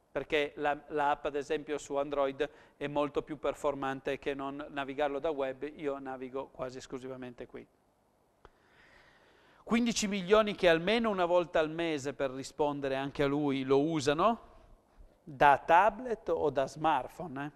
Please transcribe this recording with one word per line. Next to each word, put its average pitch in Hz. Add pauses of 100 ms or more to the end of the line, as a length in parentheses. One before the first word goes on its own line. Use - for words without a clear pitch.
(120)
perché 147
la, 147 (120)
la 147
app 147
ad 143
esempio 147
su -
Android 139 (280)
è 143
molto 147
più 151
performante 139
che 143
non 139
navigarlo 139
da 160
web, 135 (120)
io 139
navigo 131
quasi 131
esclusivamente 127
qui. 117 (2000)
Quindici 226
milioni 202
che 185
almeno 196
una 185
volta 175
al 156
mese, 156
per 135
rispondere 139
anche 139
a 139
lui, 139
lo 139
usano, 160 (720)
da 143
tablet 208
o 165
da 135
smartphone, 139
eh? 151